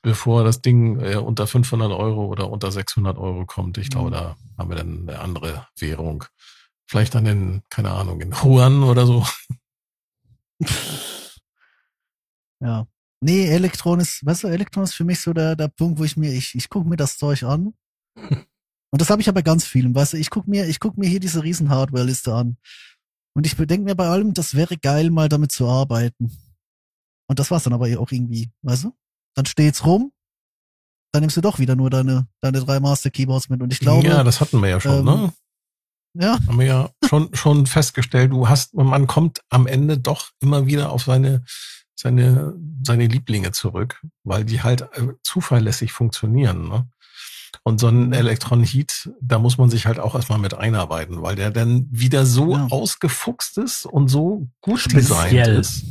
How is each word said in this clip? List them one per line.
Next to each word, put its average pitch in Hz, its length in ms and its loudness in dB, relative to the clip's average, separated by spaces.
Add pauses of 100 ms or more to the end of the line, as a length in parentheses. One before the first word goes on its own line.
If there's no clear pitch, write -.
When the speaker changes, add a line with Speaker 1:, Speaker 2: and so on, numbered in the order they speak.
Speaker 1:
Bevor 117 440 2
das 113 180 0
Ding, 117 380 4
äh, 98 160 -4
unter 104 320 -4
fünfhundert 117 420 0
Euro 104 360 -4
oder 101 240 -6
unter 101 200 -6
sechshundert 95 480 -4
Euro 92 280 -6
kommt, 92 320 -8
ich 101 120 -8
glaube, 127 200 -4
Speaker 2:
Mhm. - 20 -6
Speaker 1:
da 82 240 -8 (200)
haben 87 120 -8
wir 87 80 -8
dann 82 320 -10
eine 76 100 -12
andere 80 480 -10 (100)
Währung. 78 460 -8 (640)
Vielleicht 113 300 0
dann 110 100 2
in, 98 420 -2
keine 101 220 -4
Ahnung, 92 300 -6
in 90 100 -10
Yuan 131 540 6
oder 123 220 4
so. 120 200 4 (3250)
Speaker 2:
Ja. 117 260 -4 (360)
Nee, 180 260 2
Elektron 175 500 0
ist, - 260 -4
weißt 165 200 -2
du, 214 40 -2
Elektron 190 360 -4
ist 180 100 -6
für 170 100 -4
mich 175 160 -2
so 170 120 -4
der, 160 240 0
der 156 100 -2
Punkt, 165 320 -2
wo 156 60 0
ich 147 120 -4
mir, 151 160 -2
ich, 127 220 -6
ich 127 140 -6
guck 180 180 -4
mir 170 100 -2
das 143 200 -2
Zeug 143 260 -2
an. 156 320 -2 (420)
Speaker 3:
<laughs> - 300 -6 (440)
Speaker 2:
Und 139 100 0
das 165 100 2
hab 208 80 4
ich 214 80 0
ja 202 60 2
bei 185 100 2
ganz 160 220 2
vielen, 127 280 0
weißt 139 200 2
du, 165 60 -6
ich 156 120 -4
guck - 160 -6
mir, 202 220 -2
ich 156 100 -6
guck - 180 -6
mir 196 120 0
hier 185 100 0
diese 170 240 -4
riesen 160 260 -2
Hardware-Liste 131 640 0
an. 120 260 -2 (760)
Und 147 100 0
ich 156 120 -4
bedenk 165 260 0
mir 196 140 -2
bei 180 100 0
allem, 190 280 0
das 170 200 -4
wäre 170 220 0
geil, 151 340 0
mal 160 180 2
damit 147 220 0
zu 123 180 -2
arbeiten. 120 640 0 (960)
Und 135 140 -2
das 139 100 -2
war's 170 140 0
dann 120 80 0
aber 120 140 0 (120)
auch - 140 -4
irgendwie, 117 400 -6 (100)
weißt 127 220 -2
du? 233 120 -8 (380)
Dann 139 120 -2
steht's 151 380 0
rum, 208 280 2 (1000)
dann 147 120 2
nimmst 156 140 0
du 170 40 0
doch 196 180 0
wieder 131 160 2
nur 131 160 2
deine, 131 380 0 (120)
deine 135 240 0
drei 139 140 0
Master-Keyboards 135 720 -2
mit. 127 140 -4
Und 123 100 -4
ich 131 80 -6
glaube, 123 260 4
Speaker 1:
Ja, 160 160 4
das 120 180 2
hatten 127 220 2
wir 98 60 2
ja 90 120 2
schon, 139 200 2
Speaker 2:
ähm, 135 40 0
Speaker 1:
ne? 170 280 2 (840)
Speaker 2:
ja. 180 320 0
Speaker 1:
Haben 120 140 2
wir 131 60 6
ja 131 240 2 (180)
schon, 151 260 2
schon 147 320 4
festgestellt, 131 640 2
du 127 180 2
hast, 131 260 2
man 139 340 4
kommt - 400 0
am 127 180 6
Ende 139 320 2
doch 135 400 -4
immer 139 280 2
wieder 143 240 0
auf - 120 -2
seine, 131 420 2 (520)
seine, 127 580 2 (320)
seine 120 220 2
Lieblinge 107 420 -2
zurück, 95 500 -6 (220)
weil 98 220 -2
die 113 180 -2
halt, 123 200 2 (100)
äh, 123 220 -4 (100)
zuverlässig 117 680 0
funktionieren, 110 800 0
ne? 120 200 -4 (760)
Und 113 180 0
so 120 80 4
ein 120 200 4
Speaker 2:
Mhm. 120 40 -2
Speaker 1:
Elektron 120 520 2
Heat, - 460 -2 (100)
da 123 180 0
muss 120 200 2
man 123 120 6
sich 113 160 0
halt 113 140 0
auch 107 140 -4
erstmal 120 240 -2
mit 98 160 -2
einarbeiten, 85 680 -4
weil 92 140 -4
der 101 140 -4
dann 120 400 0
wieder 127 360 2
so 127 260 2
Speaker 2:
Ja. 143 180 0
Speaker 1:
ausgefuchst - 880 -4
ist 240 280 -6
und 139 220 2
so 156 400 0 (120)
gut 226 200 -2
Speaker 3:
Speziell. - 220 2
Speaker 1:
designt 90 440 4 (120)
ist. - 320 -2